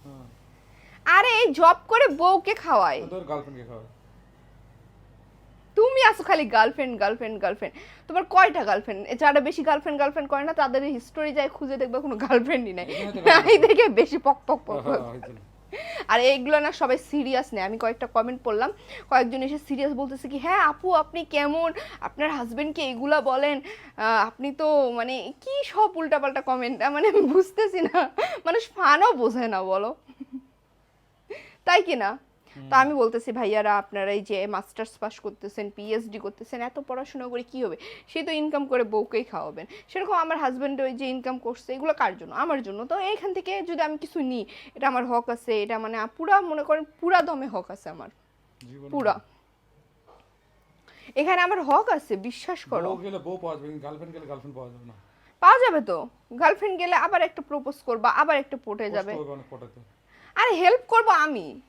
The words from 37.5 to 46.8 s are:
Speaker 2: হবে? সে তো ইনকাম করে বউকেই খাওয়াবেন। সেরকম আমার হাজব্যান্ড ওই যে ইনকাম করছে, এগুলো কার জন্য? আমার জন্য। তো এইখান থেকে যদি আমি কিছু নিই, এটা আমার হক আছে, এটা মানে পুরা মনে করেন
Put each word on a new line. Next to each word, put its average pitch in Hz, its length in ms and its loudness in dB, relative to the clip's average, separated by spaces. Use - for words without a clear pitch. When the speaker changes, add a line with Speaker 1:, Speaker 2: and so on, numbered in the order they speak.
Speaker 2:
হবে? 170 120 -6
সে 320 140 -8
তো 294 80 -6
ইনকাম 302 360 -2
করে 262 180 0
বউকেই 214 400 -2
খাওয়াবেন। 156 420 -10
সেরকম 370 240 -4
আমার 330 260 0
হাজব্যান্ড 269 420 -4
ওই 262 120 -2
যে 254 180 -6
ইনকাম 254 280 -6
করছে, 240 360 -10
এগুলো 294 200 0
কার 202 240 -2
জন্য? 151 160 -16
আমার 277 280 -2
জন্য। 202 220 -10
তো 320 140 -4
এইখান 381 360 -4
থেকে 381 280 -6
যদি 339 200 -4
আমি 302 160 -2
কিছু 330 220 -8
নিই, 254 260 -4
এটা 269 140 -2
আমার 254 180 -2
হক 240 220 -2
আছে, 233 340 -2
এটা 220 160 -4
মানে 220 280 -6
পুরা 381 240 4
মনে 311 220 -4
করেন 311 220 0